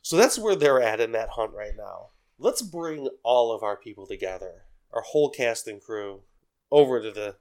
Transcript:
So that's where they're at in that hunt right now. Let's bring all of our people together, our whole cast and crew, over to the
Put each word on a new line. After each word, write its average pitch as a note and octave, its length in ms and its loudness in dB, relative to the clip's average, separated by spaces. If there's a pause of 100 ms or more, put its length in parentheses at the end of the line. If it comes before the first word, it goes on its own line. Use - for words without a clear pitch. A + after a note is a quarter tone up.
So - 160 -6
that's A#3+ 220 6
where G#3 160 2
they're C#3 260 6
at A2 180 0
in A2+ 140 0
that A2 160 -2
hunt A2 240 -6
right G#2 220 -10
now. F#2+ 340 -16 (280)
Let's D#3 240 -2
bring D#3+ 480 -8 (140)
all A#2+ 300 4
of G#2+ 100 -4
our G#2 140 -2
people G2+ 300 -18
together, F#2 580 -10 (260)
our A2+ 100 -6
whole D3 280 2
cast A#2+ 380 -4
and G#2 140 -14
crew, G2+ 420 -10 (480)
over C3 300 6
to G#2+ 100 -10
the G2+ 300 -10